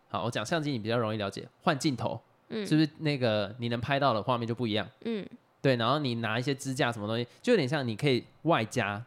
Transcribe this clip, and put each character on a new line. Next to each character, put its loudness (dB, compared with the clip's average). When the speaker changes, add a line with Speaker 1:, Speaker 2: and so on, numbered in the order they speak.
Speaker 1:
好， -4
我 -2
讲 -2
相 -2
机 -2
你 -4
比 -6
较 0
容 0
易 -2
了 -2
解， -10
换 0
镜 0
头， -4
Speaker 2:
嗯。 -6
Speaker 1:
是 4
不 6
是 4
那 -2
个 0
你 -4
能 -2
拍 -2
到 4
的 2
画 0
面 -2
就 -2
不 -2
一 0
样？ 0
Speaker 2:
嗯。 -4
Speaker 1:
对， 4
然 2
后 2
你 0
拿 -2
一 -2
些 0
支 -6
架 2
什 -8
么 -4
东 -2
西， -2
就 4
有 6
点 2
像 0
你 -2
可 2
以 4
外 4
加 -2